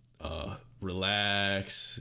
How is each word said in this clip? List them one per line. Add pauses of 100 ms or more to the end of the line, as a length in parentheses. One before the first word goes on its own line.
(200)
uh, (240)
relax,